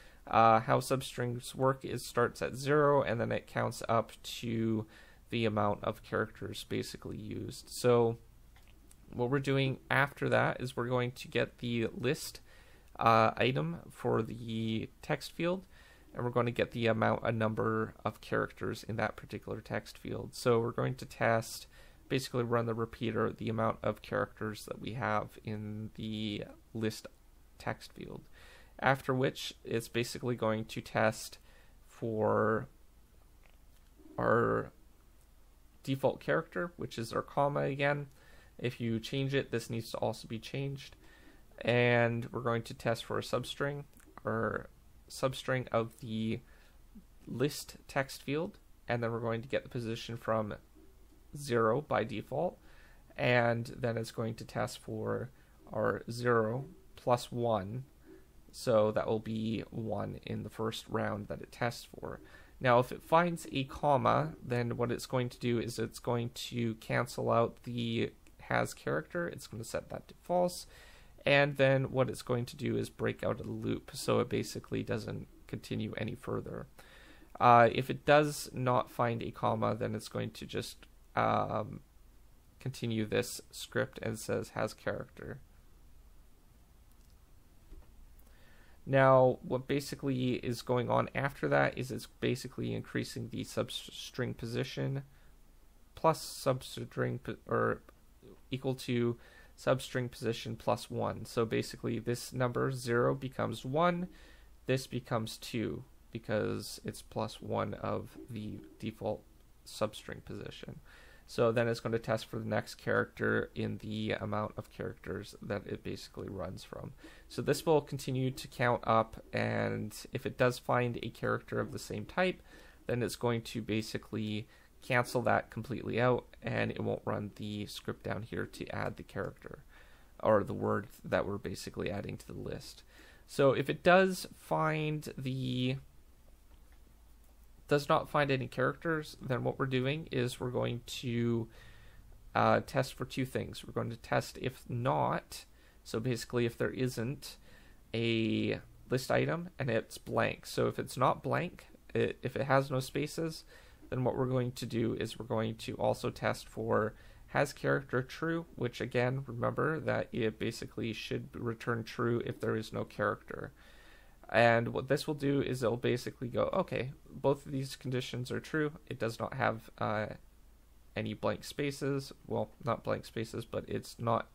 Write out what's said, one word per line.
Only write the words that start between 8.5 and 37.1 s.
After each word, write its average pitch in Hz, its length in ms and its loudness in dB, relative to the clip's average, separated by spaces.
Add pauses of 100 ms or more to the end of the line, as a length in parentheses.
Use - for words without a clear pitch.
what 120 160 0
we're 139 100 4
doing 135 400 2 (100)
after 135 380 2
that 120 320 4
is 127 160 -6
we're 120 140 -2
going 123 220 2
to - 180 -14
get - 300 0
the 117 360 0
list, - 460 -2 (580)
uh, 113 380 8
item 151 400 2 (120)
for 120 320 2
the 110 680 -2 (120)
text - 300 -4
field, 180 320 -2 (500)
and - 100 -4
we're 123 80 0
going 120 160 4
to 120 40 0
get 113 200 0
the 113 160 0
amount, 110 360 4
a 117 80 2
number 110 640 0 (100)
of - 160 -4
characters 107 640 -2
in 113 140 -4
that 107 180 0
particular 107 460 -8
text - 360 -8
field. 113 360 -8
So 120 260 4
we're 117 120 0
going 131 240 0
to - 100 -12
test, - 640 0 (420)
basically 127 340 0
run 117 220 2
the 113 80 0
repeater, 110 580 0
the 110 180 -4
amount 110 340 0
of 110 180 0
characters 104 640 -4
that - 140 -10
we 101 140 -8
have 107 500 -2
in 107 520 -6
the 107 500 -4 (280)
list 110 320 -2 (540)
text - 340 -8
field. - 300 -12 (560)
After 135 340 4
which, - 400 0 (100)
it's 113 240 -2
basically 120 480 -2
going 110 300 0
to - 160 -8
test - 560 0 (500)
for 107 800 2 (1500)
our 113 540 2 (1080)
default 135 360 0
character, 165 560 -2
which - 240 -8
is 113 140 -6